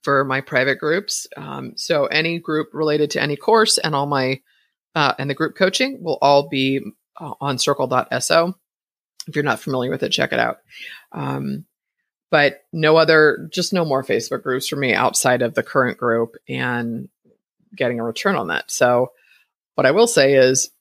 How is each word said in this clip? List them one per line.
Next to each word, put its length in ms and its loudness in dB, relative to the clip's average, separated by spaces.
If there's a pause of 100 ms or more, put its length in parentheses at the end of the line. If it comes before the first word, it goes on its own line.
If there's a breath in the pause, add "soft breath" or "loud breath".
for 220 0
my 160 -2
private 400 0
groups. 560 -4
Um, 400 -12
so 300 -2
any 340 -2
group 320 -4
related 400 0
to 100 -2
any 140 -2
course 420 2
and 160 -4
all 120 0
my, 340 0 (560)
uh, 200 2
and 140 -6
the 40 -2
group 200 -4
coaching 480 -2
will 180 -4
all 280 4
be, 320 0 (360)
uh, 240 -14
on 160 -2
Circle 300 0
dot 240 0
S 220 -2
O. 240 2 (720)
If 80 -6
you're 80 0
not 160 -2
familiar 320 -4
with 100 -4
it, 80 -4
check 220 -2
it 80 0
out. 180 -2 (540 loud breath)
Um, 540 -8 (680)
but 400 2
no 240 4
other, 560 4
just 200 -4
no 120 0
more 180 0
Facebook 400 -4
groups 240 -4
for 100 -6
me 160 0
outside 500 2
of 120 -2
the 80 0
current 360 -2
group 360 -2 (140)
and 600 -6 (680)
getting 240 -2
a 40 -4
return 300 -2
on 140 -4
that. 240 -6
So 400 2 (640 soft breath)
what 100 2
I 60 6
will 160 4
say 260 4
is 360 4 (100)